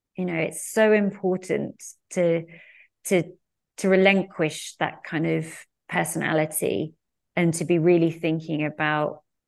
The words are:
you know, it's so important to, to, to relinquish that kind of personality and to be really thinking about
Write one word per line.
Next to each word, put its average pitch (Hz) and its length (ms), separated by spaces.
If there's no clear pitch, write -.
you 185 80
know, 175 100
it's - 380
so 220 200
important 196 920
to, 170 340
to, 185 200
to 196 100
relinquish 190 920
that - 240
kind 165 220
of 160 280
personality 160 1040
and 170 180
to 165 100
be 175 140
really 170 320
thinking 160 540
about 151 580